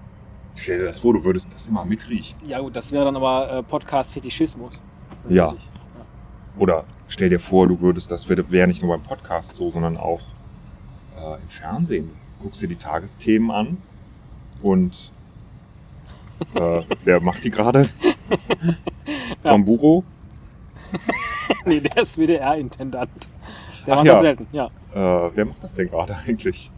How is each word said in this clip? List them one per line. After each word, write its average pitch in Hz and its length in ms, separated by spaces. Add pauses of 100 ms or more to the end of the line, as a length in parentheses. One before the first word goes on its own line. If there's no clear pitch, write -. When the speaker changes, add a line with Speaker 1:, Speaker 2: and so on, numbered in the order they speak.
(560)
Speaker 1:
Stell 90 240
dir 92 60
das 85 120
vor, 120 160
du 98 80
würdest 90 320
das - 120
immer 104 180
mitriechen. 110 600
Speaker 2:
Ja 135 140
gut, 131 160
das 120 160
wäre 143 140
dann 139 100
aber, 131 380
äh, 131 100
Podcast-Fetischismus. 135 1200 (460)
Speaker 1:
Ja. 90 160
Speaker 2:
Natürlich. 78 200
Ja. - 60 (880)
Speaker 1:
Oder 87 240 (220)
stell 95 220
dir 87 100
vor, 92 300
du 87 120
würdest, 90 300
das 87 180
wäre, 90 220
wäre 90 160
nicht 87 160
nur 87 80
beim 80 140
Podcast - 500
so, 87 160
sondern 82 260
auch, 82 260 (920)
äh, 80 240
im 82 80
Fernsehen. 92 600 (280)
Du - 80
guckst - 140
dir 98 60
die 87 80
Tagesthemen 104 800
an 113 240 (880)
und, 92 480 (1400)
äh, 85 260 (100)
Speaker 2:
<laughs> - 120
Speaker 1:
wer 90 160
macht 90 240
die 120 60
gerade? 120 380 (1600)
Speaker 2:
Ja. 156 80
Speaker 1:
Tamburo? 120 500 (880)
Speaker 2:
<laughs> - 300 (420)
Nee, 156 160
der - 180
ist - 200
W-D-R-Intendant. 139 1120 (560)
Der 135 80
Speaker 1:
Ach 139 40
Speaker 2:
macht 151 80
Speaker 1:
ja. 143 80
Speaker 2:
das 101 80
selten, 131 300
ja. 143 140 (280)
Speaker 1:
Äh, 90 400
wer 104 120
macht - 180
das 92 100
denn 92 160
gerade 87 260
<laughs> - 100
eigentlich? 113 500